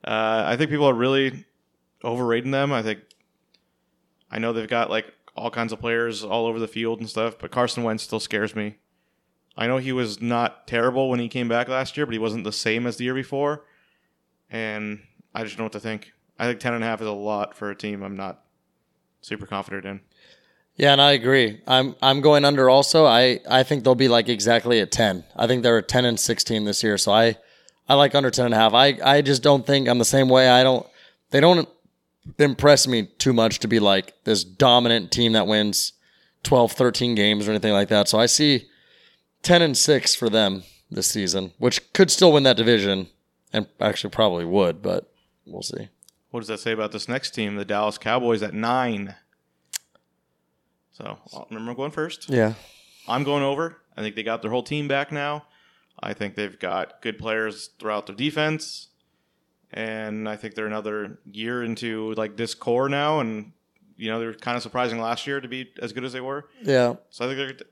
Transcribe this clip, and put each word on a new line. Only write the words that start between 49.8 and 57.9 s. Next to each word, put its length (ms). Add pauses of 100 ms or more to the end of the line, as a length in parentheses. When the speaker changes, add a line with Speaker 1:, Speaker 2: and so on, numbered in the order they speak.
Speaker 1:
So, 260 (140)
I'll, 180
remember, 200
I'm 60
going 140
first. 380
Speaker 2:
Yeah. 260 (520)
Speaker 1:
I'm 180
going 180
over. 360 (180)
I 60
think 140
they 60
got 200
their 80
whole 120
team 260
back 240
now. 320 (560)
I 120
think 220
they've 240
got 440
good 160
players 600
throughout 280